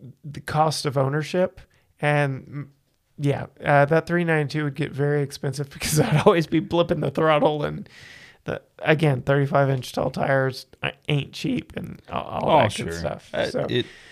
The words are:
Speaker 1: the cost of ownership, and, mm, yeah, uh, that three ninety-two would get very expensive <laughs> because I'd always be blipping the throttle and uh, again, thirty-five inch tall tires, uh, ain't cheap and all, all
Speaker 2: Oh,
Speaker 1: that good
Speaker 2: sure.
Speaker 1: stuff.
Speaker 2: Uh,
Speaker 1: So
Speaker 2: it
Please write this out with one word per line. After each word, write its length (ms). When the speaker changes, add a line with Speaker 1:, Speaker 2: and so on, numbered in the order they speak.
Speaker 1:
the 160
cost 460
of 120
ownership, 640
and, 460
mm, 220
yeah, 300
uh, 220
that 200
three 180
ninety-two 400
would 100
get 180
very 300
expensive 480
<laughs> 20
because 280
I'd 260
always 200
be 140
blipping 400
the 100
throttle 540
and 240
uh, 40
again, 420
thirty-five 480
inch 220
tall 180
tires, 560
uh, 80
ain't 240
cheap 440
and 240
all, 120
all 280
Speaker 2:
Oh, 120
Speaker 1:
that 140
good 100
Speaker 2:
sure. 60
Speaker 1:
stuff. 400
Speaker 2:
Uh, 180
Speaker 1:
So 180
Speaker 2:
it 180